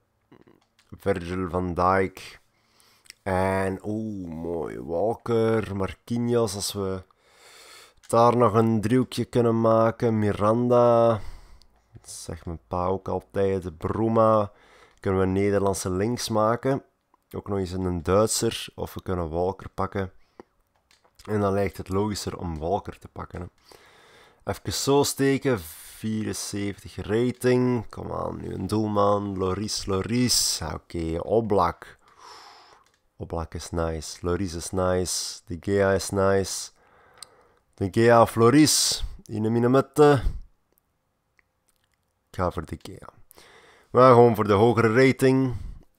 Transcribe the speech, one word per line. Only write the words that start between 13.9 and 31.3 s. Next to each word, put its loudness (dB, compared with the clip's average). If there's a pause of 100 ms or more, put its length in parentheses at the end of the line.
Kunnen 0
we 2
een 0
Nederlandse 0
links -4
maken. 0 (520)
Ook -12
nog -4
eens -4
een -4
Duitser. 0
Of -10
we -12
kunnen -6
Walker -4
pakken. -6 (1120)
En -4
dan 0
lijkt -2
het -12
logischer -4
om -8
Walker -6
te -20
pakken, -14
hè. -12 (1040)
Even -6
zo 2
steken, 0
vierenzeventig -8
rating. 0
Kom -12
aan, -8
nu -10
een -6
doelman. 0
Loris, -4
Loris. -2 (120)
Oké, -8
Oblak. 0 (1200)